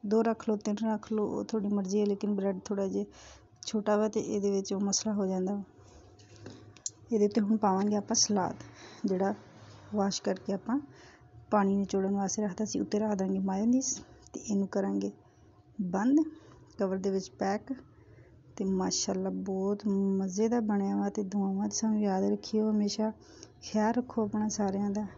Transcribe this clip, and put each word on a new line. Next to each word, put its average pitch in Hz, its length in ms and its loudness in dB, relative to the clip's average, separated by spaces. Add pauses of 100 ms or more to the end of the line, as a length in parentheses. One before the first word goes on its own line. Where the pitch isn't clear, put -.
दो 214 180 2
रख 220 240 0
लो, 220 120 2
तीन 208 200 0
रख 214 340 -2
लो, 214 140 0
वो - 200 -2
थोड़ी 202 240 -2
मर्जी 202 300 0
है, 208 60 4
लेकिन 202 300 0
ब्रेड 196 340 -2
थोड़ा 196 180 0
जे 196 180 -2 (580)
छोटा 214 340 0
वा, 214 100 2
तो 214 120 -2
ਇਹਦੇ 202 320 0
ਵਿੱਚ 196 220 -2
ਉਹ 190 80 -2
ਮਸਲਾ 202 320 0
ਹੋ 202 120 0
ਜਾਂਦਾ 185 280 0
ਵਾ। 202 100 -6 (1500)
ਇਹਦੇ 208 140 4
ਉੱਤੇ 208 160 4
ਹੁਣ 214 160 4
ਪਾਵਾਂਗੇ 208 380 2
ਆਪਾਂ 202 200 0
ਸਲਾਦ, - 480 0 (420)
ਜਿਹੜਾ 190 280 2 (600)
ਵਾਸ਼ 196 260 0
ਕਰਕੇ 190 320 -2
ਆਪਾਂ 226 260 -2 (720)
ਪਾਣੀ 196 240 4
ਨਿਚੋੜਨ 196 400 0
ਵਾਸਤੇ 196 280 -2
ਰੱਖਤਾ 208 220 -2
ਸੀ। - 140 -4
ਉੱਤੇ 208 200 -2
ਰੱਖ 214 160 0
ਦਾਂਗੇ 190 260 0
ਮੇયોਨੀਜ਼ 220 520 2 (400)
ਤੇ - 80 -10
ਇਹਨੂੰ 196 280 0
ਕਰਾਂਗੇ 196 420 0 (800)
ਬੰਦ, 247 340 4 (560)
ਕਵਰ 190 180 2
ਦੇ 190 140 -2
ਵਿੱਚ 190 180 -2 (100)
ਪੈਕ। 202 340 0 (840)
ਤੇ 202 100 -4
ਮਾਸ਼ਾਅੱਲਾ, 190 640 0
ਬਹੁਤ 190 580 -2
ਮਜ਼ੇ 196 600 2
ਦਾ 240 140 2
ਬਣਿਆ 202 320 2
ਵਾ। 202 140 0
ਤੇ 202 200 -4
ਦੁਆਵਾਂ 196 380 0
'ਚ 208 60 -4
ਸਾਨੂੰ 220 280 2
ਯਾਦ 196 240 2
ਰੱਖਿਓ, 214 460 0
ਹਮੇਸ਼ਾ 214 400 0 (500)
ਖਿਆਲ 220 320 2
ਰੱਖੋ 240 300 0
ਆਪਣਾ 214 280 0
ਸਾਰਿਆਂ 202 400 0
ਦਾ। 208 160 -2 (100)